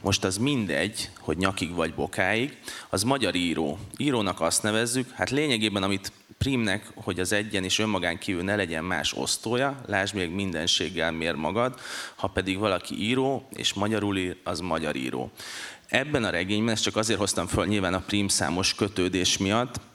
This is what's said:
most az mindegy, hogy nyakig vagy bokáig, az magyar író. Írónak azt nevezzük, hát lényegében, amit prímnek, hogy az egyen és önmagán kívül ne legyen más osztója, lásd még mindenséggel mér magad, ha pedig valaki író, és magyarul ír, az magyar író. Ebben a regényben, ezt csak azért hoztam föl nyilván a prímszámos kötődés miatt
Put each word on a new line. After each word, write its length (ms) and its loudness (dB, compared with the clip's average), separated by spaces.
most 220 0
az 140 0
mindegy, 720 0
hogy 180 -2
nyakig 360 0
vagy 200 0
bokáig, 640 0
az 140 0
magyar 320 2
író. 440 0
Írónak 440 0
azt 220 2
nevezzük, 480 0
hát 180 -2
lényegében, 540 2
amit 280 -2
prímnek, 580 0
hogy 240 -4
az 120 0
egyen 320 0
és 160 0
önmagán 380 0
kívül 260 -2
ne 120 2
legyen 280 0
más 300 -2
osztója, 760 -2
lásd 280 0
még 140 0
mindenséggel 840 0
mér 240 -2
magad, 440 0
ha 120 -2
pedig 300 0
valaki 380 0
író, 580 0
és 200 -2
magyarul 440 2
ír, 260 -2
az 160 -4
magyar 360 0
író. 360 -4
Ebben 360 2
a 60 2
regényben, 440 2
ezt 100 0
csak 120 -2
azért 240 2
hoztam 280 0
föl 180 2
nyilván 280 2
a 60 0
prímszámos 760 0
kötődés 600 2
miatt 420 2